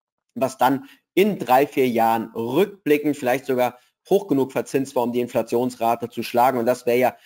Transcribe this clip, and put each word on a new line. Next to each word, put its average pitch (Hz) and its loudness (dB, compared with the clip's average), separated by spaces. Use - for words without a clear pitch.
was 127 -4
dann 131 0
in 196 2
drei, 131 4
vier 135 0
Jahren 113 0
rückblickend 147 0
vielleicht 131 -2
sogar 123 -2
hoch 196 2
genug 135 0
verzinst 135 -4
war, 123 0
um 120 -2
die 123 0
Inflationsrate 120 -2
zu - -10
schlagen. 123 0
Und 117 -2
das 123 -2
wäre 120 2
ja 123 0